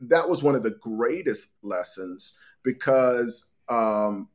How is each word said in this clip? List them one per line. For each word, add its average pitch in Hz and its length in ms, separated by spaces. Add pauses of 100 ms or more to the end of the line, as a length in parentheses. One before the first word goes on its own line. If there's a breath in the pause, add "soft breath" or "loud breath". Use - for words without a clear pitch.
that 160 280
was 156 140
one 143 120
of 123 80
the 110 180
greatest 117 720 (100)
lessons 92 760 (240 soft breath)
because, 127 880 (180)
um, 107 680